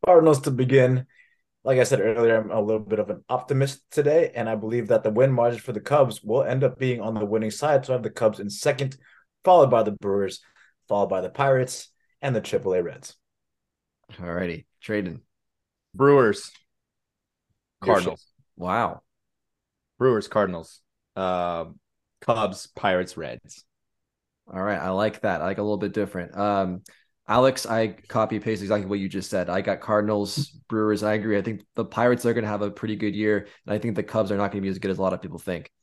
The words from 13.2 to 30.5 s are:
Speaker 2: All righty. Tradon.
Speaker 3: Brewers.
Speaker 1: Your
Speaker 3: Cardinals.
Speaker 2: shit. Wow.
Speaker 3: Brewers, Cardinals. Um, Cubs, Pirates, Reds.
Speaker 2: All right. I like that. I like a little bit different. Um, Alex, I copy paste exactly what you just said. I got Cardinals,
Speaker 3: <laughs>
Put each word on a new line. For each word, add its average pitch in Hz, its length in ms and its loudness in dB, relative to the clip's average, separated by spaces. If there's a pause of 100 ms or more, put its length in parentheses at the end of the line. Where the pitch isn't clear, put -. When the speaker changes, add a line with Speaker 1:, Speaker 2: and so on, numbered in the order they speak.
Speaker 2:
All 87 140 -8
righty. 87 340 -6 (160)
Tradon. 95 380 -6 (760)
Speaker 3:
Brewers. 135 560 2 (1300)
Speaker 1:
Your 117 100 4
Speaker 3:
Cardinals. 87 260 0
Speaker 2:
shit. - 420 -20
Wow. 92 380 -2 (1000)
Speaker 3:
Brewers, 120 300 2
Cardinals. 90 520 -2 (360)
Um, 87 640 -4 (420)
Cubs, 107 480 -2
Pirates, 92 480 -2
Reds. 67 480 -14 (880)
Speaker 2:
All 92 100 -6
right. 101 160 -2
I 87 120 -4
like 104 320 -2
that. 90 180 -2
I 82 60 -4
like 95 100 -4
a 107 60 -4
little 104 160 -2
bit 95 160 -6
different. 95 420 -6
Um, 98 460 -2 (440)
Alex, 131 380 2
I 113 320 -2 (120)
copy 110 300 -2
paste 104 220 -4
exactly 101 260 -2
what 101 120 -4
you 95 100 -4
just 95 220 -8
said. 90 180 -2
I 95 140 -2
got 95 180 -4
Cardinals, 107 680 -2
Speaker 3:
<laughs> - 200 -20